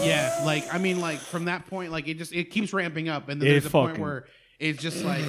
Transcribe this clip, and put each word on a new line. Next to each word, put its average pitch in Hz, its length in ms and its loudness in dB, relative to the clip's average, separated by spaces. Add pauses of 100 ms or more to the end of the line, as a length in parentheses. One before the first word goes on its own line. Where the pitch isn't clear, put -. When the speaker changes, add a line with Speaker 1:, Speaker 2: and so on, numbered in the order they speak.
Speaker 1:
Yeah, 151 420 2
like, 151 280 0
I 170 40 0
mean, 185 240 2
like, 160 200 -2
from 170 260 -6
that 175 220 -4
point, 185 220 -8
like, 160 160 -4
it 160 120 -6
just, 170 160 -10
it 175 160 -2
keeps 208 240 -2
ramping 165 340 -2
up, 143 220 -4
and 143 100 -4
then 143 80 6
Speaker 2:
It 143 40 10
Speaker 1:
there's 143 140 6
a - 40 -8
point 147 220 6
Speaker 2:
fucking 156 120 -4
Speaker 1:
where 143 220 -6 (340)
it's 147 220 -2
just, 165 220 -4
like, 170 240 0